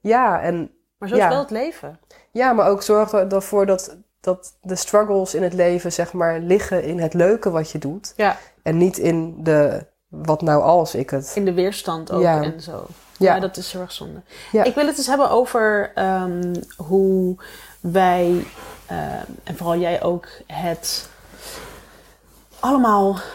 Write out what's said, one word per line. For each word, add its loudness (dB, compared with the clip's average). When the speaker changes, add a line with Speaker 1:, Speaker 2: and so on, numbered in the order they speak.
Speaker 1:
Ja, 2
en -4
Speaker 2:
Maar -10
zo -2
is 4
Speaker 1:
ja. 4
Speaker 2:
wel 2
het -6
leven. -8
Speaker 1:
Ja, 2
maar 4
ook 2
zorg 2
er, 2
ervoor 0
dat, -2
dat -6
de -8
struggles 0
in 0
het 0
leven, 0
zeg -4
maar, 0
liggen 0
in -4
het -2
leuke 4
wat -2
je -8
doet. -8
Speaker 2:
Ja. 0
Speaker 1:
En 0
niet 4
in -2
de, 2
"wat -2
nou 4
als 4
ik -4
het" -6
Speaker 2:
In -2
de 2
weerstand -4
ook 0
Speaker 1:
Ja. 4
Speaker 2:
en -6
zo. -14
Speaker 1:
Ja. 6
Speaker 2:
Ja, 0
dat -6
is -12
heel -10
erg -12
zonde. -16
Speaker 1:
Ja. 4
Speaker 2:
Ik 2
wil 2
het -2
eens -4
hebben 2
over, 0
ehm, -2
hoe 0
wij, 2
ehm, -8
en -10
vooral -2
jij -2
ook, -4
het -6
allemaal 4